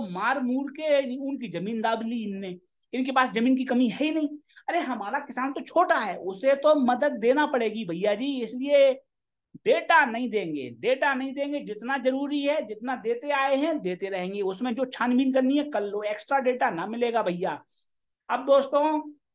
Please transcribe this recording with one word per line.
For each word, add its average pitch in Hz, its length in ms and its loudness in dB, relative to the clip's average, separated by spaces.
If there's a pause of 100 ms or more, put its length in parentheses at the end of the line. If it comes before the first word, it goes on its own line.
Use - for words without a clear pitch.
मार 220 320 0
मूर 254 300 -2
के 277 460 0 (120)
उनकी 254 180 -6
जमीन 214 340 -4
दाब 226 220 0
ली 226 200 -4
इनने, 196 340 -8 (360)
इनके 262 180 -2
पास 254 200 2
जमीन 233 260 2
की 254 80 -4
कमी 247 220 2
है 226 180 -2
ही 311 60 0
नहीं। 311 180 -2 (400)
अरे 330 100 0
हमारा 233 400 -4
किसान 269 340 -6
तो 302 80 -8
छोटा 330 380 2
है, 196 180 -4
उसे 190 380 0
तो 302 200 6
मदद 254 360 2
देना 254 340 4
पड़ेगी 226 400 -2
भैया 180 300 0
जी, 262 280 -4
इसलिए 269 580 4 (640)
डेटा 320 400 6
नहीं 240 240 -4
देंगे, 160 400 -4 (100)
डेटा 262 340 0
नहीं 262 200 -4
देंगे। 285 260 -4
जितना 220 380 -6
जरूरी 277 440 0
है, 285 260 0
जितना 226 280 -6
देते 240 340 -4
आए 277 260 2
हैं 302 240 0
देते 180 300 -6
रहेंगे, 190 320 -4
उसमें 190 340 -2
जो 262 100 0
छानबीन 262 480 2
करनी 262 240 4
है 294 60 2
कर 214 180 -4
लो, 202 220 -4
एक्स्ट्रा 214 360 -2
डेटा 247 300 0
ना 175 180 -4
मिलेगा 233 340 0
भैया। 175 420 -2 (640)
अब 254 160 -2
दोस्तों 285 640 2 (240)